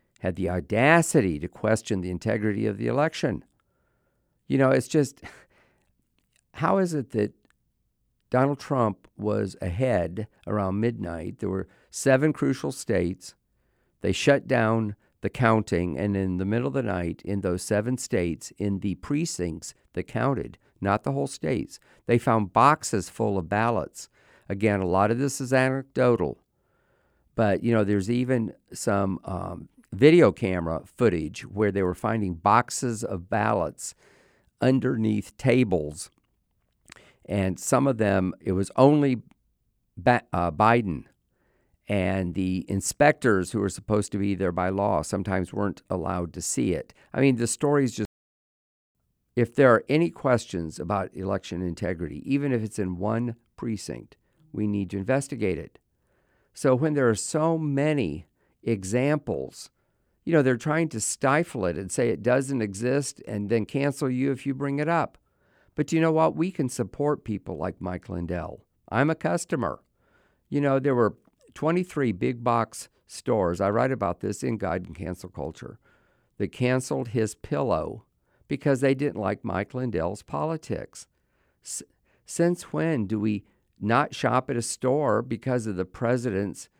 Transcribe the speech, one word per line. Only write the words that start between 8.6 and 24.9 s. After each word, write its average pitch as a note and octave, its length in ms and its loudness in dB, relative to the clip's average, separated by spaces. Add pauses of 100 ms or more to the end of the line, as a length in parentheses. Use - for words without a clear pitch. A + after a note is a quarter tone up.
was G#2 440 -2
ahead F#2+ 680 0 (200)
around G2+ 340 -2
midnight? G2 580 -4
There G2+ 120 -4
were F#2+ 180 -4 (220)
seven C#3 420 2
crucial C#3 400 -2
states. F2+ 640 -2 (640)
They F#2+ 120 0
shut - 360 2
down A2+ 480 2 (240)
the - 100 -4
counting, G2+ 680 2
and G2+ 180 0
in F#2 220 0
the F#2+ 60 -2
middle A#2 240 0
of C3+ 60 -6
the C3+ 80 0
night, F2+ 420 -4
in G2 180 -4
those F#2 200 0
seven A2 340 0
states, F2 640 -4
in G2 220 -2
the G2 160 -2
precincts F2+ 760 -6 (180)
that F#2 120 -6
counted, A2+ 540 -4 (220)
not G2 220 0
the C#3 100 -2
whole C#3 140 -2
states, - 540 -6 (260)
they A#2+ 120 6
found A2+ 340 2
boxes A#2+ 560 4
full G#2 300 -2
of D#2+ 100 -4
ballots. G#2+ 600 -2 (400)
Again, G2+ 320 2
a F#2+ 60 0
lot F#2+ 240 4